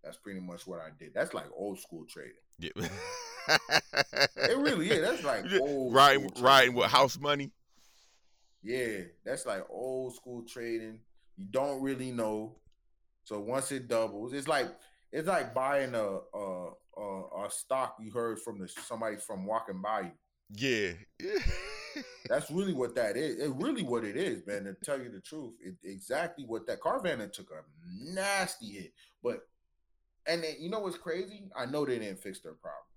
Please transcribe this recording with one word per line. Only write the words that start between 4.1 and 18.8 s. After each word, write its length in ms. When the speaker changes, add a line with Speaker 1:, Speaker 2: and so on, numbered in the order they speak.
Speaker 1:
It 220
really 320
is. 120
That's, 200
like, 260
Speaker 2:
Yeah, 120
Speaker 1:
old 340
Speaker 2:
riding, 360
Speaker 1:
school 120
Speaker 2:
riding 300
Speaker 1:
trading. 40
Speaker 2:
with 140
house 300
money. 320
Speaker 1:
Yeah, 400
that's, 220
like, 240
old 460
school 260
trading. 560
You 140
don't 320
really 280
know. 460
So 160
once 320
it 160
doubles, 460
it's 160
like, 180
it's 160
like 260
buying 400
a, 240
a, 360
a, 480
a 60
stock 500
you 100
heard 300
from 180
the, 100
somebody 500